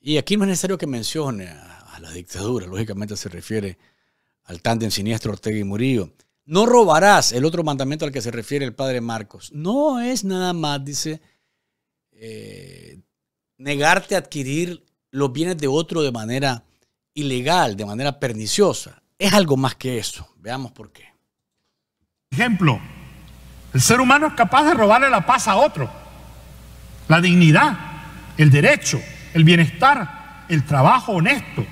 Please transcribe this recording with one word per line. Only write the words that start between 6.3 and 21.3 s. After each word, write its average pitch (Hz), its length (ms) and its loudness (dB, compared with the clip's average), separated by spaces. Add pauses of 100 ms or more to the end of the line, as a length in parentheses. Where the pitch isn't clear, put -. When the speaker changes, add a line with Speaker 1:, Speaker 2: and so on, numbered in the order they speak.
Speaker 1:
"No 185 200 2
robarás", 196 680 6
el 127 140 0
otro 170 180 -2
mandamiento 147 420 -4
al 147 60 -8
que 135 100 -8
se 117 100 -8
refiere 135 340 -6
el 120 80 -8
padre 131 280 -4
Marcos. 113 520 -10
"No 240 480 -2
es 247 220 -4
nada 185 280 -2
más", 147 320 -4
dice, 147 380 -8 (920)
eh, 98 880 -20 (580)
"negarte 147 580 0
a - 20 2
adquirir 160 680 -6 (280)
los 135 200 -2
bienes 165 260 -4
de 147 100 -4
otro 160 340 -2
de 139 100 -2
manera 120 520 -4 (500)
ilegal, 139 640 -2
de 104 80 -8
manera 127 340 -6
perniciosa". 120 840 -2 (160)
Es 196 140 0
algo 175 220 4
más 131 200 -2
que 127 240 -6
eso. - 280 -12 (100)
Veamos 117 340 -12
por - 200 -20
qué. - 220 -20 (1160)